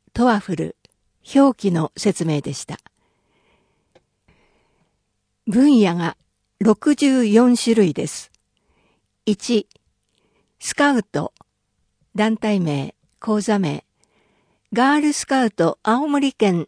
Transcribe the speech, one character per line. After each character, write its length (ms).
ト 140
ワ 120
フ 160
ル、 200
表 240
記 140
の 260
説 280
明 160
で 120
し 120
た。 120
分 340
野 140
が 200
六 360
十 300
四 300
種 180
類 220
で 100
す。 260
一、 420
ス 160
カ 160
ウ 100
ト、 320
団 220
体 240
名、 340
講 220
座 180
名、 240
ガ 240
ー 60
ル 100
ス 160
カ 160
ウ 80
ト 320
青 240
森 240
県 360